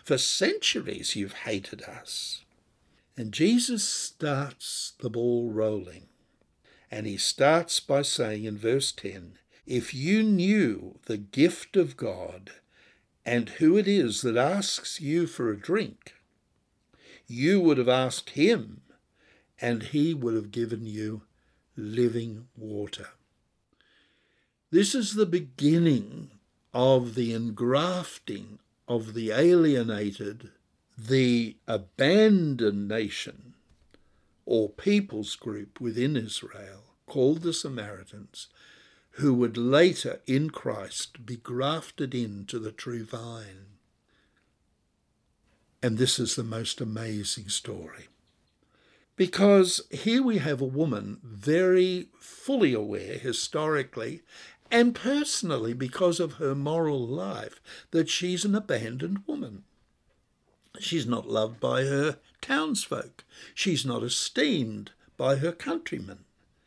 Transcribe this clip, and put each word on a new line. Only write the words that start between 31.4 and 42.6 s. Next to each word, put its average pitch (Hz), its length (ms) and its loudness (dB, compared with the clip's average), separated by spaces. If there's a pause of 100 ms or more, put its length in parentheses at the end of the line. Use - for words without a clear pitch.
abandoned 135 1200 4
nation - 640 -6 (880)
or 110 240 2
peoples 202 680 0
group 104 460 -10
within 123 380 0
Israel, 104 680 -10 (220)
called 147 340 2
the 165 140 -2
Samaritans, 104 960 -10 (640)
who 135 200 2
would 120 240 2
later 139 680 4
in 143 240 0
Christ 107 760 -8
be 117 120 -12
grafted 131 800 -6
into 107 440 -6
the 110 140 -10